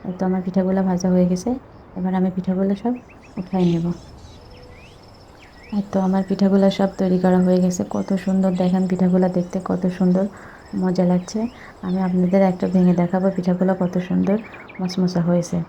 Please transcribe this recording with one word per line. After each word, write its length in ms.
এই 140
তো 80
আমার 160
পিঠাগুলো 400
ভাজা 280
হয়ে 160
গেছে, 240
এবার 180
আমি 160
পিঠাগুলো 440
সব 200
উঠাই 280
নেব। 220
এই 100
তো 80
আমার 280
পিঠাগুলো 420
সব 280
তৈরি 200
করা 200
হয়ে 220
গেছে। 300
কত 240
সুন্দর 380
দেখেন 360
পিঠাগুলো 400
দেখতে, 360
কত 220
সুন্দর 380
মজা 280
লাগছে। 360
আমি 200
আপনাদের 400
একটা 260
ভেঙে 260
দেখাবো 360
পিঠাগুলো 500
কত 180
সুন্দর 380
মচমচা 400
হয়েছে। 360